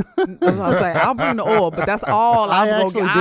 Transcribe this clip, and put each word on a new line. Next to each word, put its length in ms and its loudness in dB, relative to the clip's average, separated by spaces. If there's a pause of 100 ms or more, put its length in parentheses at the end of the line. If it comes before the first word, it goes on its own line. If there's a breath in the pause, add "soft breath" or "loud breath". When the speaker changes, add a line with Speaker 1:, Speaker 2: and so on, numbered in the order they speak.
Speaker 1:
<laughs> 120 -8
I 80 0
was 140 -12
gonna 400 0
say, 140 0
I'll 220 0
bring 220 -2
the 100 -4
oil, 240 2
but 160 -4
that's 160 -2
all 480 0
Speaker 2:
I 120 2
Speaker 1:
I'm 60 0
gonna 160 0
Speaker 2:
actually 160 -4
Speaker 1:
get. 120 -2
Speaker 2:
did 80 2